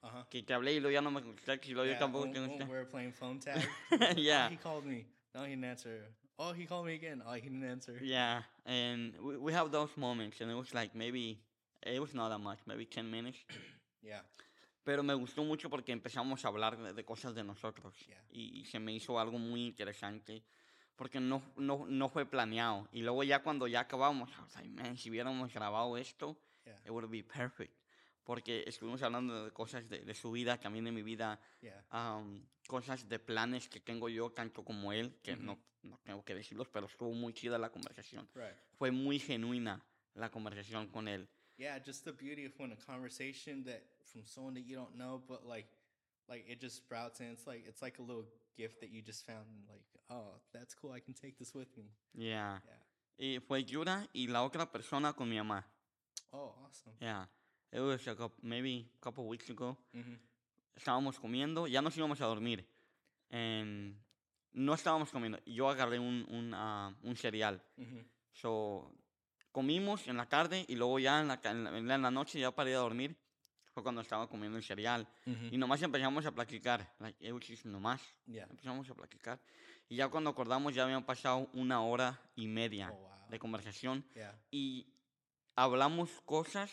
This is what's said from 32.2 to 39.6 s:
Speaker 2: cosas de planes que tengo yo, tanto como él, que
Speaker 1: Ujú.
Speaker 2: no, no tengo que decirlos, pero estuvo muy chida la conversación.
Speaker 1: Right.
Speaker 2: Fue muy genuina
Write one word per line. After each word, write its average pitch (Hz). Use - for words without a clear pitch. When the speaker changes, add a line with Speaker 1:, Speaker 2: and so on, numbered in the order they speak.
Speaker 2:
cosas 127
de 113
planes 117
que -
tengo 117
yo, 117
tanto 113
como 101
él, 120
que 98
Speaker 1:
Ujú. 104
Speaker 2:
no, 101
no 104
tengo 101
que 98
decirlos, 110
pero 101
estuvo 117
muy 117
chida 120
la 113
conversación. -
Speaker 1:
Right. 110
Speaker 2:
Fue 131
muy 135
genuina 120